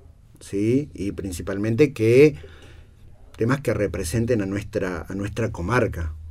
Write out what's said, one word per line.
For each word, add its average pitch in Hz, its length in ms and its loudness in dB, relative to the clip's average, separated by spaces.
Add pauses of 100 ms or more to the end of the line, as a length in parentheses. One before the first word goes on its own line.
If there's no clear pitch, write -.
(400)
¿sí? 117 540 0
Y 98 180 -6
principalmente 98 800 0
que, 127 440 8 (1000)
temas 139 240 0
que 113 140 0
representen 101 640 0
a 98 60 -2
nuestra, 95 600 -4
a 95 80 -8
nuestra 101 380 -4
comarca, 87 640 -2 (160)